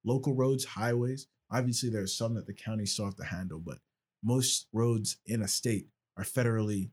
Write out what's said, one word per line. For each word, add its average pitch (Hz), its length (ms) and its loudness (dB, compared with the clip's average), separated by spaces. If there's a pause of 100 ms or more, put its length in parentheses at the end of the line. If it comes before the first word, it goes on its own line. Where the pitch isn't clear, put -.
local 131 300 2
roads, 131 300 2
highways. 120 600 0 (240)
Obviously, 123 380 2
there 107 140 0
are 95 40 -2
some 113 280 -2
that 101 120 -6
the 101 60 -8
county 110 340 -4
still 104 180 -2
have 98 120 -4
to - 80 -12
handle, 87 340 -6
but 85 200 -10 (440)
most 123 500 2
roads 113 440 2 (100)
in 110 160 0
a 98 60 -2
state - 400 0 (280)
are 110 80 -4
federally 107 680 0